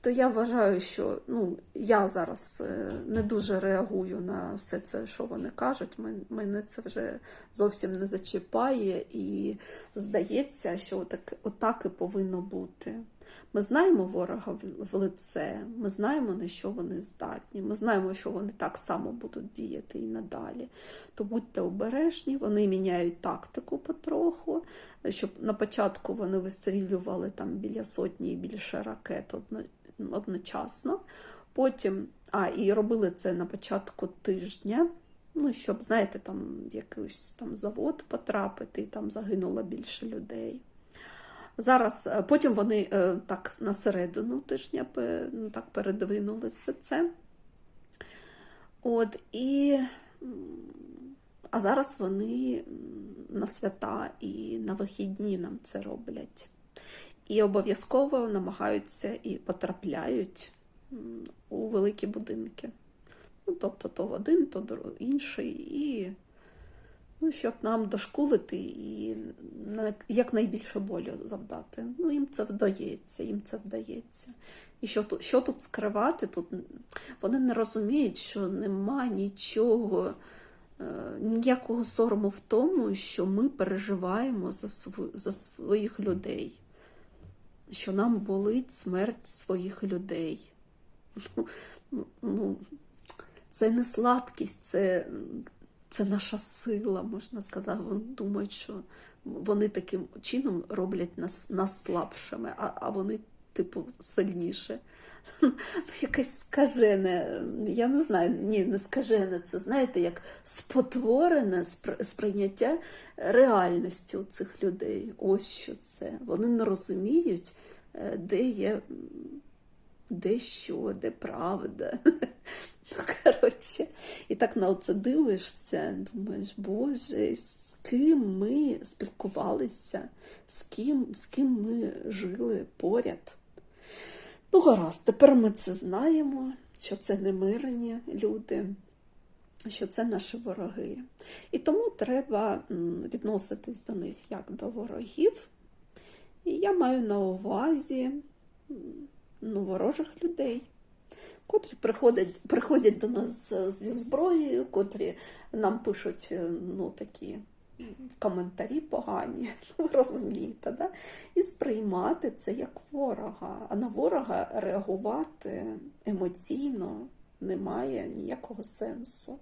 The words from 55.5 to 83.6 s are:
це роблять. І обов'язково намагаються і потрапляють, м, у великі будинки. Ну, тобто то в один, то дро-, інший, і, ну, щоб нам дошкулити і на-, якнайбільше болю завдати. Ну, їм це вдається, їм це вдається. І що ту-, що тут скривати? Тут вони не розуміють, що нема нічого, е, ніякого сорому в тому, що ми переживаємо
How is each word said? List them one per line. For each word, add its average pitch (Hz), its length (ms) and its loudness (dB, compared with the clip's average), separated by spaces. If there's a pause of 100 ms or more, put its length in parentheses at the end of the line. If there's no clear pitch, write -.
це - 180 -6
роблять. - 680 -12 (800)
І 214 160 6
обов'язково 233 840 4
намагаються 202 960 -2
і - 140 -4
потрапляють, - 1120 -4 (420)
м, 233 300 -12 (260)
у 220 180 -4
великі 208 400 2
будинки. 220 640 -6 (760)
Ну, 370 60 0
тобто - 360 -4
то - 180 -4
в - 40 -4
один, 302 340 4
то - 140 -6
дро-, - 400 -8
інший, - 500 -2 (220)
і, 247 400 -2 (1080)
ну, 320 100 2
щоб 233 300 -2
нам 220 240 2
дошкулити 226 720 2
і 107 580 -6 (500)
на-, 214 280 -2 (140)
якнайбільше 220 720 2
болю 190 340 -6 (120)
завдати. 220 600 -10 (120)
Ну, 320 140 0
їм 285 200 2
це - 120 0
вдається, 202 800 -2
їм 208 180 -4
це 220 160 -10
вдається. 220 720 -8 (520)
І 226 60 -4
що 214 160 0
ту-, - 160 -4
що - 220 4
тут - 200 -4
скривати? 214 640 -2
Тут 170 180 -6 (760)
вони 240 180 2
не 247 140 4
розуміють, 220 640 2
що 196 300 -4
нема 202 600 0
нічого, 202 1080 2 (640)
е, - 40 -8 (360)
ніякого 233 640 2
сорому 214 440 2
в 196 100 -8
тому, 240 560 2
що 196 300 -4
ми 202 240 2
переживаємо 196 1000 -2